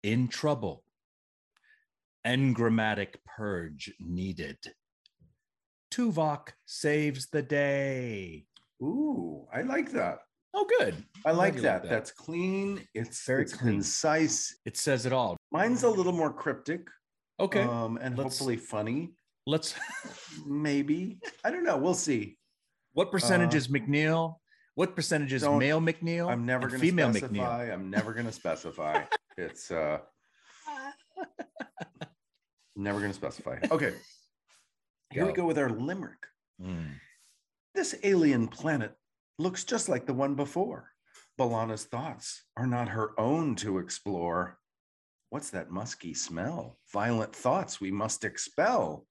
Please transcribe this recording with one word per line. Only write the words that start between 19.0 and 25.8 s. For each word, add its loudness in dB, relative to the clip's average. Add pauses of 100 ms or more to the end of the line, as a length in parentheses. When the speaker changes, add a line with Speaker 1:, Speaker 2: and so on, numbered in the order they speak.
Speaker 1:
let's -2 (360)
Speaker 2:
<laughs> -14
Maybe. 0 (260)
I 2
don't -2
know. 4
We'll 4
see. 0 (560)
Speaker 1:
What 2
percentage 4
Speaker 2:
Uh, 4
Speaker 1:
is 2
McNeil? 2 (400)
What 0
percentage 0
is 0
Speaker 2:
Don't, 6
Speaker 1:
male 4
McNeil 0